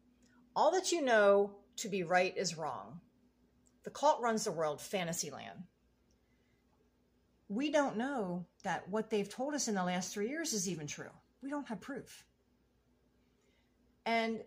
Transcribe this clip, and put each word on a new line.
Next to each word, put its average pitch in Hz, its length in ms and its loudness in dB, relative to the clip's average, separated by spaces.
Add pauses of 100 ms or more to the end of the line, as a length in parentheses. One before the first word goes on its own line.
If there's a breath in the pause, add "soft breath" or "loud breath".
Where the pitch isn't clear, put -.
(560 loud breath)
"All 277 160 6
that 370 180 2
you 339 120 2
know 202 580 6 (160)
to 226 120 -6
be 190 140 -2
right 180 340 4
is 165 200 -2
wrong. 131 440 -8 (840)
The - 80 -12
cult 294 280 4
runs 226 220 0
the 214 80 -2
world, 151 300 -2
fantasy 170 500 -4
land." 113 380 -14 (1800 soft breath)
We 262 220 -2
don't 285 260 2
know 208 500 -4 (160)
that 165 260 -4
what 220 220 -2
they've 202 180 0
told 277 260 -4
us 269 140 -2
in 214 60 0
the 185 100 0
last 180 280 -2
three 208 160 -2
years 302 240 -4
is 202 160 -2
even 156 180 -6
true. 147 240 -10 (320)
We 269 80 -8
don't 294 180 -6
have 208 120 -6
proof. - 440 -12 (1800 soft breath)
And 226 420 0